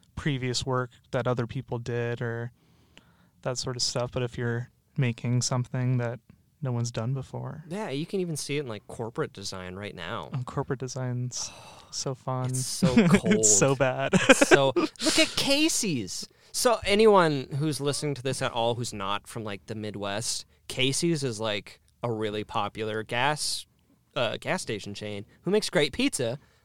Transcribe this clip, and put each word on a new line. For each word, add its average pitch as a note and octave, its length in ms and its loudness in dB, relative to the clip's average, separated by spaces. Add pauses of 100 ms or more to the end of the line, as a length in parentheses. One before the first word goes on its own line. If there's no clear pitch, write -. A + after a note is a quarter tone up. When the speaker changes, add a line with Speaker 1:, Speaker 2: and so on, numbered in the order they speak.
(140)
Speaker 1:
previous B2+ 520 -2
work B2+ 240 -2 (220)
that B2+ 140 0
other B2 200 0
people B2+ 320 -6
did A#2 420 -4
or A#2 320 -6 (920)
that C3 140 -4
sort B2+ 200 -6
of A#2+ 60 -2
stuff. B2 300 -2
But B2+ 100 -2
if A#2+ 140 -4
you're A#2+ 320 -2 (300)
making B2 420 0
something B2+ 560 -2
that A#2+ 240 -4 (420)
no C3 100 -2
one's A#2 180 -2
done A#2+ 240 -4
before. C3 560 -10
Speaker 2:
Yeah, G3 180 -6
you C#3 160 -4
can F#3+ 160 -4
even E3+ 160 -4
see C#3+ 220 -4
it - 20 -2
in, C#3 80 -6
like, G#2 180 -10
corporate - 460 -6
design F#2 440 -10
right G2+ 180 -8
now. F2+ 400 -8
Speaker 1:
Oh, B2+ 100 -4
corporate C3+ 340 -4
design's B2+ 720 -6 (200)
Speaker 2:
<sighs> - 200 -20
Speaker 1:
so - 240 -6
fun. B2+ 360 -4
Speaker 2:
It's B2+ 160 -4
so - 280 0
Speaker 1:
<laughs> G3 140 8
Speaker 2:
cold. F#3 260 6
Speaker 1:
It's - 220 4
so C#3 180 6
bad. C3+ 380 0 (160)
Speaker 2:
It's C#4 180 8
so - 280 6
Speaker 1:
<laughs> - 20 2
Speaker 2:
look D#4+ 420 0
at D#4+ 180 4
Casey's. A3+ 920 0 (240)
So G#3 320 2
anyone F#3+ 640 6 (100)
who's C#3+ 220 0
listening C#3+ 360 0
to - 60 -12
this C3 200 -2
at B2+ 100 -2
all A#2 220 2
who's A#2 180 -6
not G2+ 340 -4
from, A#2 160 -10
like, G2+ 240 -8
the A2 80 -8
Midwest, G#2 720 -4 (240)
Casey's C#3 560 2
is, A2 160 -2
like, G#2 400 -4 (220)
a A#2+ 100 0
really G#2+ 320 -2
popular G#2+ 600 -4
gas, C3+ 600 -2 (500)
uh, A#2+ 240 0
gas D#3 220 -4
station G2+ 320 -6
chain G#2 320 -8 (180)
who F3 80 -4
makes G#3+ 200 2
great D3+ 240 2
pizza, C#3 440 0 (260)